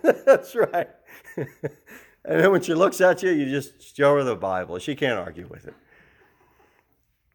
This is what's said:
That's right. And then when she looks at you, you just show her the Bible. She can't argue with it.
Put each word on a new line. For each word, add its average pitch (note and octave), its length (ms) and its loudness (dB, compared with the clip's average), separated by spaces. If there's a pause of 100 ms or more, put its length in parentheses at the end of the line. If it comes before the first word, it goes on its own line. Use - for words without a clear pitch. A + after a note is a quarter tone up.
(260)
That's - 280 2
right. F3+ 340 -2 (480)
And - 1040 -6
then F#3+ 120 6
when F3+ 100 2
she E3+ 120 -4
looks F3+ 260 2
at F3+ 220 4
you, F#3 80 0
you D3 160 0
just - 500 -8
show C#3+ 200 4
her C#3 80 0
the A#2+ 120 -2
Bible. F#2 420 -6
She C#3+ 160 -6
can't B2+ 240 -2
argue F2 300 -12
with - 180 -20
it. - 80 -18 (1600)